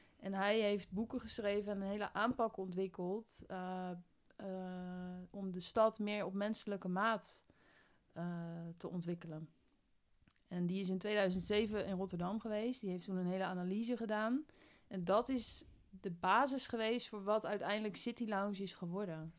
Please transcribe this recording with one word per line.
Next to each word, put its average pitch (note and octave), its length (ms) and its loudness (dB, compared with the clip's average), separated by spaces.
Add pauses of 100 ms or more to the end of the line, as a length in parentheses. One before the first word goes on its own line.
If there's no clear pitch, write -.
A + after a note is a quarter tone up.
(160)
En - 180 -6
hij G3+ 260 4
heeft G#3 320 2
boeken A3+ 280 -2
geschreven G#3 520 0
en G3 80 -2
een G3 80 -2
hele G#3 240 -2
aanpak A3+ 440 2
ontwikkeld, F#3+ 880 -4
eh, F#3 440 -4 (460)
eh, G#3 100 -10 (840)
om G3 220 -6
de F3+ 80 -4
stad A3 380 4
meer G#3 260 0
op F#3+ 100 -4
menselijke G3+ 540 -2
maat, G3+ 580 0 (680)
eh, E3+ 120 -6 (520)
te - 120 -10
ontwikkelen. E3 600 -6 (1000)
En F3+ 180 0
die F#3 140 2
is F#3 80 0
in F#3+ 100 2
tweeduizend F#3+ 460 4
zeven G#3 420 4
in F#3+ 100 0
Rotterdam F#3 440 -2
geweest. A3 400 -2
Die G3 100 -2
heeft F3+ 140 -2
toen F#3+ 120 -2
een F#3 100 2
hele F#3+ 180 2
analyse F#3 520 0
gedaan. A3+ 480 0 (420)
En F#3 180 -4
dat G3+ 240 4
is - 360 -2 (360)
de F#3+ 100 -4
basis A#3+ 560 4
geweest A3+ 420 0
voor G#3 140 -8
wat G#3+ 240 4
uiteindelijk G#3 500 0
City A#3+ 300 -2
Lounge G3+ 360 0
is F#3+ 120 -6
geworden. E3+ 640 -4